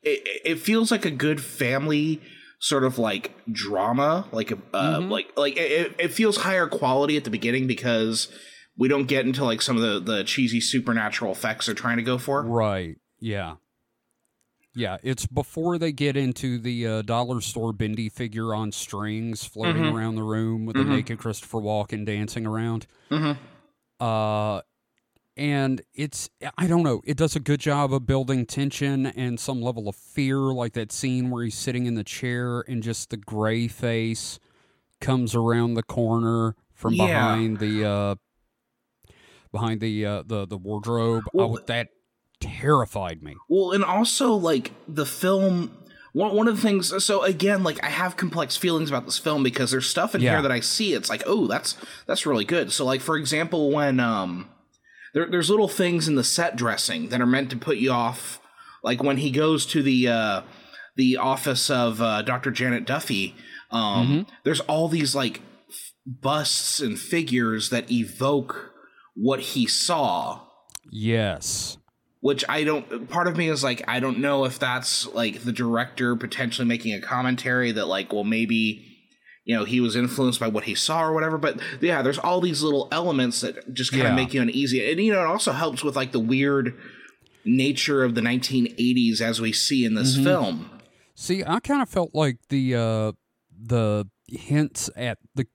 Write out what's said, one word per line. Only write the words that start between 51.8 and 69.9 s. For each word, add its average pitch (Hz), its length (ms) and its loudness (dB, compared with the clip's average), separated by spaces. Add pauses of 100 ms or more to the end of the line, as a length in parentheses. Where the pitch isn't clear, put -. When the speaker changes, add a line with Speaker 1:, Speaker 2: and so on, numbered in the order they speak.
Speaker 1:
that's - 180 -2
really 117 200 2
good." 151 260 0
So, 139 140 0
like, 131 160 0
for 156 160 0
example, 151 540 0
when, 143 280 4
um, 95 500 0 (640)
there, 165 160 2
there's 175 200 2
little 208 180 6
things 175 400 2
in 151 80 4
the 127 80 4
set 170 320 0
dressing 101 540 -2
that 123 120 0
are 123 60 4
meant 127 220 2
to 131 80 -6
put 139 200 0
you 127 140 2
off, 120 480 -2 (440)
like, 123 200 0
when 139 140 2
he 143 120 0
goes 151 380 2
to 151 160 2
the, 127 240 4
uh, 110 340 2 (540)
the 127 220 4
office 135 520 0
of, 120 320 2
uh, 107 200 2
Doctor 123 300 -2
Janet 123 340 0
Duffy, 117 500 -2 (340)
um, 113 380 2
Speaker 2:
Mm-hmm. 151 240 0 (140)
Speaker 1:
there's 160 160 2
all 160 260 0
these, 151 260 0
like, 131 280 -2 (280)
f-, - 240 -16 (120)
busts 135 720 -2
and 113 180 -2
figures 120 720 0
that 117 220 -2
evoke 131 800 -2 (420)
what 127 280 0
he 123 260 0
saw. 127 760 0 (480)